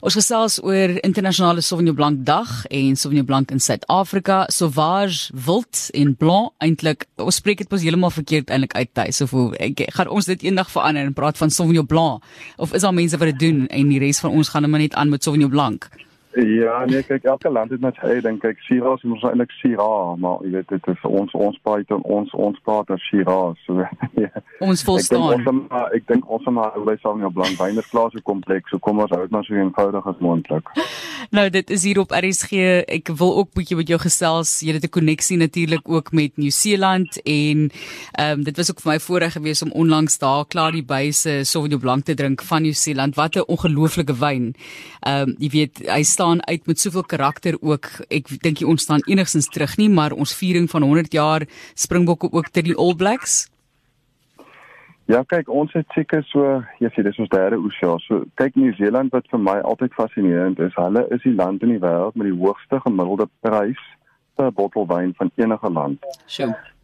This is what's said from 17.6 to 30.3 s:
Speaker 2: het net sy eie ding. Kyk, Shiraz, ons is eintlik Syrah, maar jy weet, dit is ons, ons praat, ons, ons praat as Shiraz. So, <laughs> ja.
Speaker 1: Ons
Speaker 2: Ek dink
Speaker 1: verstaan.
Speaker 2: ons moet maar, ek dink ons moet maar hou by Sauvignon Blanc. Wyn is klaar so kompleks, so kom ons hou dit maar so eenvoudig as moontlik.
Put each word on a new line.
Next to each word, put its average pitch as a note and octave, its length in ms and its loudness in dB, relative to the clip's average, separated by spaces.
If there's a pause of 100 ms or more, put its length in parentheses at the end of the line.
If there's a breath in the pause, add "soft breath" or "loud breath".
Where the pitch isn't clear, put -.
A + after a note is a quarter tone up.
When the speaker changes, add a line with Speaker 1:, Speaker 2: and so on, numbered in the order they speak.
Speaker 2:
het B2+ 100 -6
net B2+ 140 -2
sy - 160 -6
eie A#2+ 120 0
ding. A2 200 -2
Kyk, A2 240 -2
Shiraz, B2+ 380 0
ons A#2 180 -4
is B2 60 0
eintlik A#2+ 320 0
Syrah, G#2 580 0
maar F2+ 240 -2
jy F#2+ 80 -6
weet, F#2 180 -4
dit F#2+ 220 -4
is F2+ 160 -4
ons, G2 260 0
ons G#2 300 0
praat, G#2 280 -2 (120)
ons, G#2 320 -2
ons G#2 320 -2
praat G#2+ 240 0
as F#2+ 160 -2
Shiraz. F#2 480 2 (120)
So, F#2 200 0 (120)
<laughs> - 200 -4
ja. G#2 120 -2 (280 loud breath)
Speaker 1:
Ons F#3+ 240 0
Speaker 2:
Ek - 40 -4
dink F#3 120 2
Speaker 1:
verstaan. B2 240 2
Speaker 2:
ons B2 220 2
moet C3 260 0
maar, B2 240 -4
ek A#2 160 -2
dink B2 160 2
ons A2 180 -4
moet B2 100 0
maar A2 200 0
hou G#2 100 -6
by G#2+ 120 0
Sauvignon G#2 360 -4
Blanc. F#2 280 -2
Wyn G2+ 180 -2
is A2 80 -6
klaar A2+ 240 0
so A2+ 160 -14
kompleks, F#2+ 440 -4
so - 120 -4
kom G#2 160 0
ons G#2 160 0
hou F2 60 -2
dit F2+ 100 -6
maar G#2+ 140 -2
so G#2+ 100 -8
eenvoudig G2 520 0
as F#2+ 120 -6
moontlik. E2 480 -2 (640 loud breath)